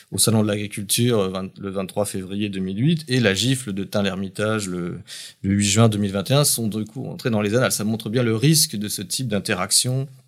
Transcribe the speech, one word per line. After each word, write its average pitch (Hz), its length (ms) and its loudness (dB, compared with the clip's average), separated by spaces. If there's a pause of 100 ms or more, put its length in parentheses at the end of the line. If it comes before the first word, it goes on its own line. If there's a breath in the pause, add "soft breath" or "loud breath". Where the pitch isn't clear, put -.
(100)
au 104 80 -6
Salon 110 240 4
de 107 60 2
l'Agriculture, 104 720 0
euh, 95 80 0
vingt, 95 280 -8
le 98 140 -8
vingt-trois 98 340 -2
février 98 440 -4
deux 95 100 -6
mille 95 220 -4
huit, 156 260 2
et 127 140 0
la 101 120 4
gifle 110 400 0
de 95 120 -4
Tain-l'Hermitage 98 840 -2
le, 87 320 -6 (440 loud breath)
le 95 120 0
huit 101 140 4
juin 110 200 6
deux 104 100 0
mille 101 120 0
vingt 98 220 -2
et - 20 4
un 143 100 6
sont 117 220 0
du 107 180 -2
coup 117 220 -10
entrés 90 240 -4
dans 104 120 2
les 104 120 0
annales. 123 160 4
Ça 110 140 -2
montre 110 240 -2
bien 120 160 2
le 113 100 2
risque 151 400 4
de 104 140 -4
ce 104 140 -6
type 123 260 -4
d'interaction 104 800 0 (200)